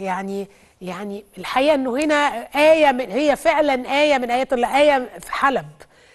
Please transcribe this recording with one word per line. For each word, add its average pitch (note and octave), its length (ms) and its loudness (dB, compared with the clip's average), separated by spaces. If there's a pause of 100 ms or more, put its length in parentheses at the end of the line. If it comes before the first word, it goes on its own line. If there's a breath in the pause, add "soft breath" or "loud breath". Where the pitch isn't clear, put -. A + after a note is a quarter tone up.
يعني، G3 440 -8 (340 soft breath)
يعني G3+ 420 -12 (140)
الحقيقة C#4 360 0
إنه C4 220 -2
هنا D4+ 180 0 (420)
آية D4+ 360 6
من، B3 180 -6
هي C4+ 260 0
فعلًا C#4+ 640 0
آية D4 180 2
من B3 120 -4
آيات C4 220 -2
الله، B3 280 0
آية C#4 280 2 (100)
في - 140 -16
حلب. A#3 340 -2 (480 soft breath)